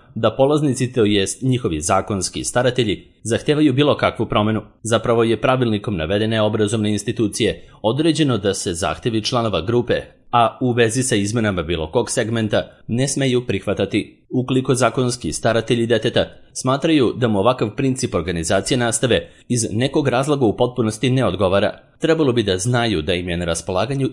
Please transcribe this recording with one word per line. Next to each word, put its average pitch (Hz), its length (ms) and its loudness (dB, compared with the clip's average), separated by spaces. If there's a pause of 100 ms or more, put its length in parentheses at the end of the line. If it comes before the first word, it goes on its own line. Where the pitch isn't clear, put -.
(160)
da 113 200 0
polaznici, 135 580 2
to 113 120 4
jest 101 360 2
njihovi 120 400 0
zakonski 95 600 -2
staratelji, 123 640 0 (160)
zahtevaju 147 500 2
bilo 135 240 4
kakvu 107 280 0
promenu. 107 360 0 (220)
Zapravo 117 400 2
je 113 180 2
pravilnikom 117 560 0
navedene 104 440 0
obrazovne 107 500 0
institucije 104 800 -2 (120)
određeno 139 560 0
da 98 160 0
se 95 200 -4
zahtevi 98 480 -4
članova 107 400 -2
grupe, 107 400 0 (300)
a 117 300 2
u 127 100 0
vezi 117 320 2
sa 123 120 0
izmenama 104 480 0
bilo 80 280 -4
kog 123 200 0
segmenta, 110 580 -2 (180)
ne 127 200 -2
smeju 127 400 0
prihvatati. 98 800 -4
Ukoliko 131 460 0
zakonski 120 580 -2
staratelji 117 520 0
deteta 110 400 0 (280)
smatraju 135 640 0
da 120 100 0
mu 104 120 0
ovakav 117 360 0
princip 127 400 -2
organizacije 90 640 -2
nastave 117 520 0 (180)
iz 113 240 -2
nekog 135 360 0
razloga 135 380 0
u 98 120 2
potpunosti 120 520 0
ne 127 160 2
odgovara, 95 540 0 (200)
trebalo 160 340 2
bi 117 100 2
da 95 140 0
znaju 117 440 0
da 85 120 -2
im 90 160 -2
je 85 80 -2
na 87 80 -2
raspolaganju 107 680 -2